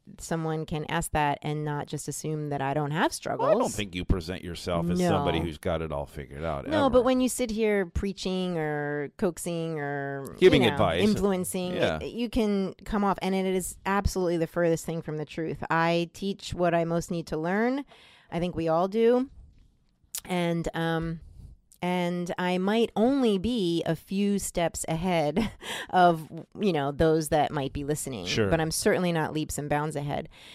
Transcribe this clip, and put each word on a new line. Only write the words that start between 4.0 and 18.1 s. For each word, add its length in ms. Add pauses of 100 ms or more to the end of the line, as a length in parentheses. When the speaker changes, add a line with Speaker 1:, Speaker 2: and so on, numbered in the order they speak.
Speaker 2:
present 380
yourself 460
as 100
somebody 400
Speaker 1:
No. 60
Speaker 2:
who's 120
got 240
it 100
all 140
figured 400
out, 220
Speaker 1:
No, 180
Speaker 2:
ever. 60
Speaker 1:
but 120
when 180
you 80
sit 220
here 340
preaching 720
or 600
coaxing 600
or, 600
Speaker 2:
Giving 240
Speaker 1:
you 60
know, 40
Speaker 2:
advice. 300
Speaker 1:
influencing, 720
Speaker 2:
Yeah. 260
Speaker 1:
it, 120
you 160
can 440 (120)
come 180
off, 180
and 140
it 100
is 300 (100)
absolutely 520
the 100
furthest 380
thing 160
from 160
the 80
truth. 440
I 440
teach 400
what 200
I 120
most 260
need 160
to 100
learn. 460 (480)